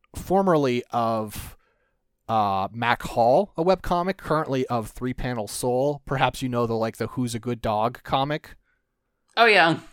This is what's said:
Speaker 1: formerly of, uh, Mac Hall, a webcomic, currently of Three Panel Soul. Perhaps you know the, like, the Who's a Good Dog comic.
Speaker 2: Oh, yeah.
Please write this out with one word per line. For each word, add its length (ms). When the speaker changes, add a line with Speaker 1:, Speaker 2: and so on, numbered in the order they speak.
Speaker 1:
formerly 760
of, 640
uh, 460
Mac 300
Hall, 520
a 80
webcomic, 540
currently 500
of 220
Three 240
Panel 340
Soul. 580
Perhaps 360
you 80
know 160
the, 100
like, 220
the 100
Who's 260
a 60
Good 220
Dog 420
comic. 520
Speaker 2:
Oh, 80
yeah. 320